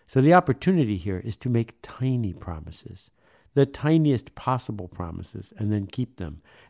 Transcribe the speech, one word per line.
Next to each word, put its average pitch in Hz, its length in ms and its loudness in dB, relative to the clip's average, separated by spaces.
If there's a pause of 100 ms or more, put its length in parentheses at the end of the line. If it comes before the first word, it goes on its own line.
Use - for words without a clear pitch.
So 135 120 2
the 151 140 8
opportunity 170 600 4
here 92 240 -4
is 110 160 -8
to - 120 -6
make 117 320 0
tiny 123 520 -4
promises, 82 760 -14 (460)
the 139 120 6
tiniest 147 680 2
possible 110 540 -4
promises, 90 680 -10
and 104 160 -2
then 101 140 -2
keep - 300 -8
them, 78 260 -10 (280)